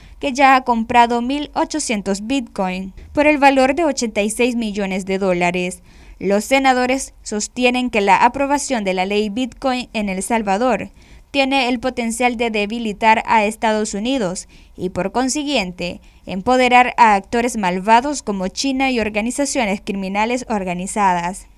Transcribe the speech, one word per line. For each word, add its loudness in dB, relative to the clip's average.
que -4
ya 6
ha 2
comprado 2
mil -4
ochocientos -4
Bitcoin -4
por 4
el 4
valor 4
de 0
ochenta -2
y -2
seis 0
millones -4
de -2
dólares. -2
Los 0
senadores 2
sostienen -2
que -2
la 6
aprobación 0
de 0
la -2
ley 0
Bitcoin -4
en -2
El -4
Salvador 0
tiene 0
el -2
potencial -2
de 0
debilitar 0
a 2
Estados -2
Unidos -4
y, -6
por -4
consiguiente, -4
empoderar 2
a 8
actores -2
malvados 2
como -4
China -2
y 0
organizaciones -2
criminales -4
organizadas. -2